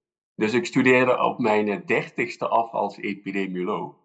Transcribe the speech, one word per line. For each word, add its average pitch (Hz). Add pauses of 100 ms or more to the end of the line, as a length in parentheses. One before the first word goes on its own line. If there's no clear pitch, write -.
(340)
Dus 107
ik 120
studeerde 127
op 120
mijn, 107
eh, 92
dertigste -
af 113
als 101
epidemioloog. 95 (100)